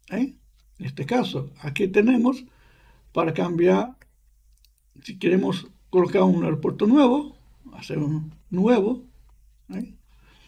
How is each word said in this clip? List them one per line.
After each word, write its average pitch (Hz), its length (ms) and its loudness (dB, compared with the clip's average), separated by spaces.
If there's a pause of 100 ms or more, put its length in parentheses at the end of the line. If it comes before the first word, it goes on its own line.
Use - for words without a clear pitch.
(120)
¿eh? 254 240 -4 (440)
En - 60 -12
este 135 200 -10
caso, 190 560 -4
aquí 151 260 -4
tenemos 240 560 2 (720)
para 165 200 0
cambiar, 185 640 2 (1080)
si 190 160 -16
queremos 185 500 0 (220)
colocar 185 340 2
un 175 200 2
aeropuerto 165 420 -2
nuevo, 269 520 4 (340)
hacer - 280 -10
un 156 360 -4 (140)
nuevo, 214 580 0 (600)
¿eh? 196 260 -12 (520)